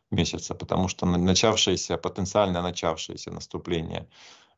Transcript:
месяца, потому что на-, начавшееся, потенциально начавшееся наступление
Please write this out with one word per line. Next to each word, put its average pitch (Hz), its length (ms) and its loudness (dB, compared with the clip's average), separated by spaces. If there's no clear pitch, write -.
месяца, 87 440 -2
потому 90 340 0
что - 180 -4
на-, 87 120 4
начавшееся, 95 800 4
потенциально 92 640 0
начавшееся 85 680 -4
наступление 85 760 -6